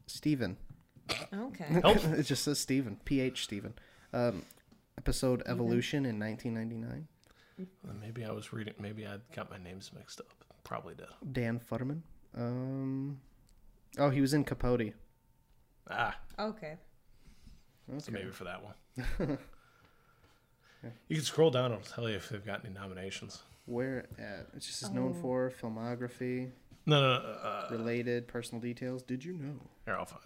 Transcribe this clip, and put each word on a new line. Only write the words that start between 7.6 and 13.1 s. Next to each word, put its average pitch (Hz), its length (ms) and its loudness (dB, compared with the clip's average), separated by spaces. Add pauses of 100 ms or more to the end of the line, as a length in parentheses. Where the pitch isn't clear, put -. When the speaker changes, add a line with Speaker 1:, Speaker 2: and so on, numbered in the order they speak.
Speaker 3:
Well, 110 160 -10
maybe 113 240 -6
I 107 80 -4
was 107 200 -6
reading, 110 260 -6
maybe 107 280 -6
I 101 100 -8 (180)
got 110 160 -6
my 101 80 -12
names 92 360 -10
mixed - 260 -14
up. - 60 -12 (380)
Probably - 300 -6
did. - 120 -14 (260)
Speaker 1:
Dan 120 280 2
Futterman. 127 400 -2 (360)
Um, 135 840 0 (800)